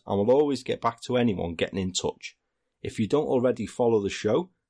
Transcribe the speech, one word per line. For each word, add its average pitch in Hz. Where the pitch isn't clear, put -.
and 98
will 104
always 143
get 107
back 117
to 123
anyone 87
getting -
in 92
touch. -
If -
you 110
don't 143
already 123
follow 113
the 98
show, 123